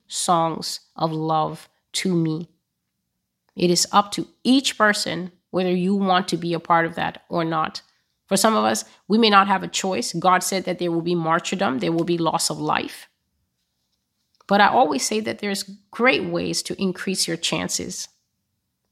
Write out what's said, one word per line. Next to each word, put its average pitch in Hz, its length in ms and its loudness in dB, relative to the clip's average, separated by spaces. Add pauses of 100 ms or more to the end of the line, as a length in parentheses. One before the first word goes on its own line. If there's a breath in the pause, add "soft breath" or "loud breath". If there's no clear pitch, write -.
songs 165 720 -2 (160)
of 160 160 -2
love 156 560 -2 (240)
to - 200 -2
me. 165 360 0 (1080)
It 180 160 2
is 170 220 2
up 202 200 2
to 165 140 -6 (160)
each 262 340 2
person 185 540 0 (200)
whether 180 200 0
you 185 240 0
want 190 340 2
to 175 80 -2
be 165 180 -4
a 160 40 -4
part 165 280 2
of 170 100 -8
that 170 320 -6
or 170 160 -2
not. 160 380 -4 (440)
For 196 100 0
some 220 200 4
of 214 80 2
us, 220 200 0 (220 soft breath)
we 214 120 2
may 226 120 6
not 196 160 8
have 190 160 0
a 175 60 -10
choice. 190 440 -4
God 180 300 2
said 185 220 -4
that 175 160 -4
there 175 100 -2
will 165 120 -2
be 175 120 0
martyrdom, 175 640 -2
there 170 140 -2
will 165 120 0
be 170 140 0
loss 165 320 -2
of 151 80 -6
life. - 500 -6 (1400)
But 202 120 4
I 202 60 8
always 269 400 4
say 220 140 -2
that 214 180 -6
there's 202 240 -4 (300)
great 247 320 2
ways 170 400 -4
to - 180 -6
increase 185 460 -2
your 165 80 -4
chances - 720 -4 (840)